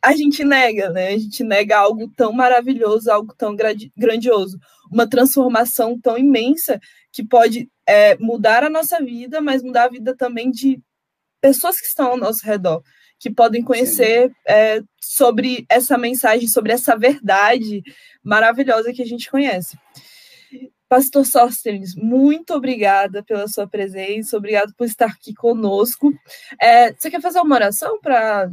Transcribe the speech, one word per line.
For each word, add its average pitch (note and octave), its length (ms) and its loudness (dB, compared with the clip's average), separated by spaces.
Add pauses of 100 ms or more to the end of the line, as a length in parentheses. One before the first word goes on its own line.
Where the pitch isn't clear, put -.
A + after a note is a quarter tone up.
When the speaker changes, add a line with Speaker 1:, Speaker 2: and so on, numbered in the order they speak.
Speaker 1:
a C#4+ 120 4
gente D4 280 0
nega, A#3 480 2
né? F#3 180 -4
A G3+ 80 -2
gente A3 260 -8
nega G#3 360 0
algo A3 360 0
tão A3 160 0
maravilhoso, A#3+ 800 0
algo G#3+ 240 -2
tão G#3 200 -6
gradi-, G#3+ 420 -4
grandioso, G#3+ 640 0 (320)
uma A3+ 180 2
transformação A#3+ 880 0
tão A#3+ 180 -2
imensa C4 600 0 (320)
que - 120 -10
pode, A#3 460 2 (180)
é, G#3 300 6
mudar A3+ 460 0
a D4+ 60 -2
nossa D#4+ 300 -4
vida, B3 420 -8
mas C4+ 220 -2
mudar B3 220 0
a B3+ 40 0
vida B3 260 -8
também B3 360 -6
de B3+ 280 -2 (600)
pessoas E4+ 400 2
que - 60 -12
estão C#4 240 -2
ao B3+ 60 -2
nosso A3 280 -4
redor, F3+ 380 -2 (360)
que A#3+ 100 -10
podem A#3 320 2
Speaker 2:
Sim. A#3 60 -8
Speaker 1:
conhecer, B3 640 2 (160)
é, G#3+ 340 2 (180)
sobre B3 720 0
essa B3 280 2
mensagem, A#3+ 500 -2
sobre A3 240 -2
essa B3 240 0
verdade G#3+ 840 0 (420)
maravilhosa A3+ 680 0
que B3+ 80 -10
a A#3+ 40 -4
gente A3+ 240 -12
conhece. A#3+ 480 -4 (1120)
Pastor C4+ 360 4
Sóstenes, G#3 680 0
muito C#4 580 0
obrigada G3+ 720 -2
pela G#3 240 -6
sua G#3 180 -6
presença, G3 680 -8
obrigado G#3 420 -2
por A#3+ 80 -4
estar A3+ 200 0
aqui G#3+ 280 -10
conosco. A3+ 800 0 (480)
É, A#3+ 320 6
você - 160 -8
quer D4 120 -6
fazer F4 180 -2
uma D#4 160 4
oração A#3 460 -2
pra A3 520 0